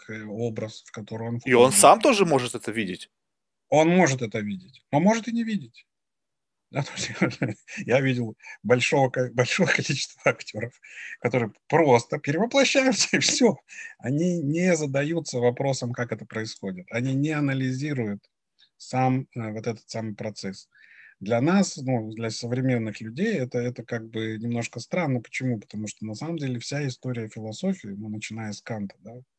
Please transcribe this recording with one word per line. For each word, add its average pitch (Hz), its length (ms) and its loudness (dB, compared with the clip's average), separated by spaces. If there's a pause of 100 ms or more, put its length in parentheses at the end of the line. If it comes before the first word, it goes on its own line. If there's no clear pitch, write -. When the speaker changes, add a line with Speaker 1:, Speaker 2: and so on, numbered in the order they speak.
(100)
Speaker 1:
э, 107 140 -12
образ, 110 600 -6
в - 60 -20
который 113 360 -10
он 120 160 -6
Speaker 2:
И 131 80 0
он 123 180 10
Speaker 1:
входит. - 20 0
Speaker 2:
сам - 280 10
тоже 214 240 6
может 135 300 2
это 113 180 -6
видеть? 98 360 -4 (600)
Speaker 1:
Он 156 180 6
может 160 340 4
это 113 180 -4
видеть, 101 420 -8 (100)
но 147 80 4
может 220 280 2
и 233 40 -6
не 233 120 -2
видеть. 190 420 -8 (880)
Да, 143 100 -4
то - 140 -8
есть - 140 -6
<laughs> - 760 -4
я 127 140 4
видел 123 360 -2 (260)
большого 123 480 2
ко-, 127 220 -4
большое 127 380 2
количество - 520 -4 (100)
актеров, - 480 -8 (400)
которые 117 320 0 (160)
просто 151 500 4
перевоплощаются, 240 920 2
<laughs> 196 60 2
и 147 40 2
все. - 360 4 (420)
Они 165 440 0
не 165 340 2
задаются 147 640 -2
вопросом, 123 520 0
как 120 200 -4
это 107 140 -10
происходит. 98 640 -8
Они 127 240 -2
не 143 180 0
анализируют 131 920 -2 (560)
сам, 131 580 0
э, 113 160 -8
вот 107 160 -8
этот 107 220 -8
самый 113 260 -8
процесс. 101 520 -10 (520)
Для 117 220 0
нас, 180 360 2
ну, 120 360 -4
для 113 160 -6
современных 120 720 -2
людей 151 360 -4
это, 127 200 -4
это 120 260 -4
как 113 260 -8
бы 110 280 -6
немножко 117 420 -4
странно. 143 420 -2
Почему? 123 380 -6
Потому 104 280 -10
что - 180 -12
на 110 80 -8
самом 156 240 -6
деле 127 220 -4
вся 143 280 -6
история 120 400 -8
философии, 113 600 -6
ну, 104 220 -10
начиная 110 420 -10
с 101 100 -14
Канта, 104 380 -8
да, 110 140 -18 (240)